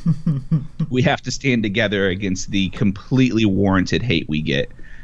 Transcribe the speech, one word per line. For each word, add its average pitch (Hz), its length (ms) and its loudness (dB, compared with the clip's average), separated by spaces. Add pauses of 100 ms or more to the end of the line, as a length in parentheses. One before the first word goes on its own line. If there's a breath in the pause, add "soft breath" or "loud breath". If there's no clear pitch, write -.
<laughs> 156 880 -2
we 127 100 2
have 131 220 2
to 123 80 -6
stand 123 320 0
together 101 460 2
against 92 420 -4
the 95 180 2
completely 110 760 2
warranted 95 580 2
hate 85 260 0
we 76 140 -2
get. 71 260 -2 (340 loud breath)